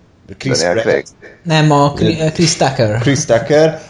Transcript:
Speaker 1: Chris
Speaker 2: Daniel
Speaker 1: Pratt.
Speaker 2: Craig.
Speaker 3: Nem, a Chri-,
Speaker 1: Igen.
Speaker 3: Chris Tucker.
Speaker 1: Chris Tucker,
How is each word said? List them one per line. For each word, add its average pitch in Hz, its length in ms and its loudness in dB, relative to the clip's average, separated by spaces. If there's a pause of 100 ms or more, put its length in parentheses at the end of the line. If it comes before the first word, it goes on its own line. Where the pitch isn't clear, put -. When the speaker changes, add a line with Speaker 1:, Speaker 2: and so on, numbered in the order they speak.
(380)
Speaker 1:
Chris 131 200 -2
Speaker 2:
Daniel 87 140 0
Speaker 1:
Pratt. 113 140 -2
Speaker 2:
Craig. 71 180 0 (380)
Speaker 3:
Nem, 156 280 0
a 143 220 2
Chri-, 165 180 0
Speaker 1:
Igen. 156 220 -2
Speaker 3:
Chris 165 240 0
Tucker. 120 440 0
Speaker 1:
Chris 135 240 0
Tucker, 151 640 2